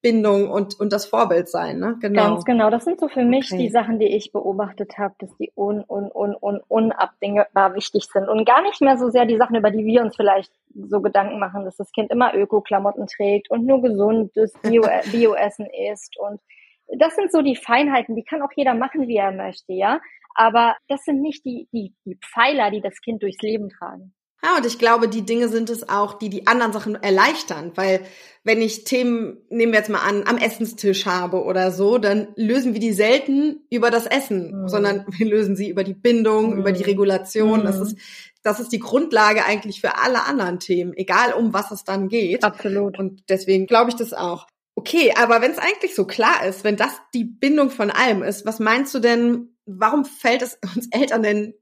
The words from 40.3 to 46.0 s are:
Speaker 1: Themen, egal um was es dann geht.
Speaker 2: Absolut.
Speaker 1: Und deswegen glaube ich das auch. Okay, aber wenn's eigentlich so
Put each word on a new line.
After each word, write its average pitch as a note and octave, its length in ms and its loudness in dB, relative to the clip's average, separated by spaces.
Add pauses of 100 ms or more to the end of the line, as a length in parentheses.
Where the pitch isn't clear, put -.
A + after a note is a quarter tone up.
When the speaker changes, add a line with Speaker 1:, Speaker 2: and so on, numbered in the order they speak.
Speaker 1:
Themen, F3+ 360 -4
egal F#3+ 380 0
um A3+ 180 0
was G3+ 200 -4
es G3 120 -14
dann G3 240 -4
geht. G#3+ 360 0
Speaker 2:
Absolut. G3+ 560 -2
Speaker 1:
Und F#3+ 300 -8
deswegen F#3+ 360 0
glaube A#3+ 240 4
ich A#3+ 60 -6
das A#3 180 -6
auch. F3 320 -8 (300)
Okay, D#4 420 2
aber A#3 240 4
wenn's B3+ 160 0
eigentlich F#4+ 380 -4
so F#3+ 100 0